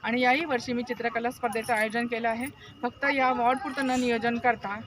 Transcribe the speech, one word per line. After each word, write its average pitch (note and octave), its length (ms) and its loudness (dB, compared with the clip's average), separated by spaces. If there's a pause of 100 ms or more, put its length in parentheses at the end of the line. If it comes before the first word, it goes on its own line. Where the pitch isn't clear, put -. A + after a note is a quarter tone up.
आणि A#3 180 0
याही C4 240 4
वर्षी B3+ 280 -2
मी A#3+ 100 -2
चित्रकला A#3 480 -2
स्पर्धेचं A3+ 420 -2
आयोजन A3 340 0
केलं A#3 220 -2
आहे. A3+ 160 -2 (360)
फक्त A#3+ 240 -4 (100)
या C4 160 4
वॉर्डपुरतं C4 560 0
न B3+ 40 2
नियोजन A#3+ 460 2
करता A3 500 0